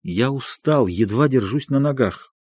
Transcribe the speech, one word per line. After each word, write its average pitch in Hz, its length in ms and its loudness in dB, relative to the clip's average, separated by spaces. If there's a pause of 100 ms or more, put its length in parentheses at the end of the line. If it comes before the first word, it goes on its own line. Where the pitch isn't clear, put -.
"Я 107 300 -2
устал, 139 560 0
едва 104 400 2
держусь 127 420 0
на 139 100 0
ногах", — 135 640 -2